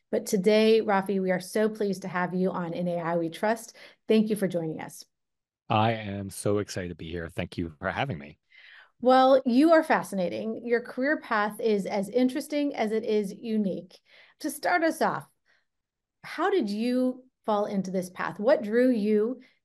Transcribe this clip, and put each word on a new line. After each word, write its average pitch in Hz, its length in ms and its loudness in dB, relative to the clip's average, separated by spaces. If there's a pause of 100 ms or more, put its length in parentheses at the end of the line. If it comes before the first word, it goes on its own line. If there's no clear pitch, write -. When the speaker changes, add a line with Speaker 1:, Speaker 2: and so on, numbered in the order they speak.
(100)
Speaker 1:
But 214 140 -2
today, 214 560 4
Rafi, 196 400 0
we 185 100 0
are 180 100 0
so 214 280 0
pleased 202 340 -4
to 190 60 -8
have 175 240 -2
you 185 180 0
on 175 220 -6
In 180 160 -4
A 170 120 -2
I 170 180 -2
We 165 100 -2
Trust. 214 480 -4 (320)
Thank 220 220 4
you 208 60 -2
for 196 120 0
joining 165 320 -4
us. - 240 -14 (640)
Speaker 2:
I 113 240 4
am 101 380 -6
so 104 260 -2
excited 98 320 -4
to 87 60 -8
be 80 160 -12
here. 85 180 -8
Thank 87 300 -8
you 85 200 -4
for 92 120 -4
having 104 280 -4
me. 71 200 -18 (640)
Speaker 1:
Well, 262 420 6
you 269 280 6
are 311 120 6
fascinating. 202 800 -2
Your 233 160 0
career 277 400 -2
path 214 400 -2
is 208 240 0
as 202 240 -4
interesting 285 680 0
as 214 180 -2
it 220 120 -2
is 214 340 -2
unique. 208 600 -4 (420)
To 311 100 -6
start 359 340 0
us 320 180 0
off, 151 240 -2 (960)
how 339 240 -4
did 240 220 0
you 247 540 0 (200)
fall 208 220 0
into 190 240 -4
this 185 180 -2
path? 165 320 -6
What 269 220 4
drew 240 280 4
you 214 500 2 (240)